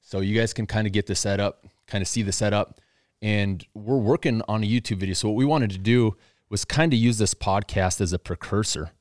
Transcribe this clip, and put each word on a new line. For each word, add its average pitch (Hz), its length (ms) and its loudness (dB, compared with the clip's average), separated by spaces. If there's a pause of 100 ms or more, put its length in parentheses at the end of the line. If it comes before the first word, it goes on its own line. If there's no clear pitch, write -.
So - 160 -6
you 101 160 0
guys 113 160 2
can 110 140 -4
kinda 107 240 0
get 101 160 0
the 101 80 -4
setup, 98 500 -2 (220)
kinda 98 200 -4
see 113 180 -2
the 98 80 -2
setup. 104 500 -2 (400)
And 101 420 0 (120)
we're 110 220 -2
working 120 500 2
on 107 160 0
a 104 40 0
YouTube 113 300 0
video. 95 160 -2
So 107 160 -2
what 107 60 0
we 131 100 2
wanted 143 240 2
to 95 80 -6
do 110 400 2 (320)
was 104 160 -4
kinda 151 300 2
use 113 240 4
this 104 160 2
podcast 95 680 0
as 87 100 0
a 90 60 -2
precursor - 840 -4